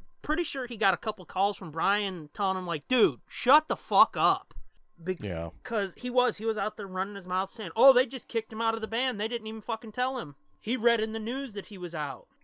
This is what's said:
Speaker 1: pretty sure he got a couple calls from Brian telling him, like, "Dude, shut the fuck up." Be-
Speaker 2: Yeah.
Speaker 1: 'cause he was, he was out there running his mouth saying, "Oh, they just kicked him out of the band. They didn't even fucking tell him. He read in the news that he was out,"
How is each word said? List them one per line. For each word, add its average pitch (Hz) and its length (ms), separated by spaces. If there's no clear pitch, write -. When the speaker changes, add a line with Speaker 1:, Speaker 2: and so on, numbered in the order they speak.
Speaker 1:
pretty 320 220
sure 262 220
he 240 100
got 196 180
a - 40
couple 208 260
calls 196 320
from 165 160
Brian 185 600
telling 190 240
him, 185 100
like, 160 200
"Dude, 208 400
shut 285 420
the 196 80
fuck 208 400
up." 160 380
Be- 175 180
Speaker 2:
Yeah. 85 300
Speaker 1:
'cause 202 320
he 247 120
was, 247 280
he 214 100
was 220 100
out 208 200
there 202 100
running 190 300
his 180 100
mouth 185 240
saying, 185 240
"Oh, 262 180
they 240 140
just 262 220
kicked - 240
him 220 100
out 226 140
of 214 40
the 214 60
band. 226 340
They 220 80
didn't 220 200
even 220 140
fucking 220 300
tell 262 260
him. 151 180
He 240 160
read 233 240
in 214 120
the 220 60
news 240 360
that 196 120
he 202 100
was 175 180
out," 139 340